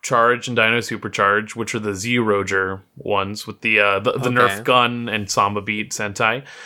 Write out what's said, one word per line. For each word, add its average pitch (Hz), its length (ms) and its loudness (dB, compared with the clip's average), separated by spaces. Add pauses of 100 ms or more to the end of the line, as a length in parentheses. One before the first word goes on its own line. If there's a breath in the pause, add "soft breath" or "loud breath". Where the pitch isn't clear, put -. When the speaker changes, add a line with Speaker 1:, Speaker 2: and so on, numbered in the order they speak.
Speaker 1:
Charge 120 460 2
and 123 80 -4
Dino 113 240 4
Supercharge, 107 760 0
which 113 180 -6
are 113 40 -2
the 104 120 -4
Zyurohger 98 880 0 (140)
ones 101 500 -4
with 107 140 -14
the, 110 220 2
uh, 101 180 4
the, 107 140 0
the 123 160 -2
Nerf 123 240 4
Speaker 2:
Okay. 104 100 -8
Speaker 1:
gun 120 460 2
and 104 200 -4
Samba 104 300 0
Beat 107 320 -6
Sentai. 113 540 -2 (200 loud breath)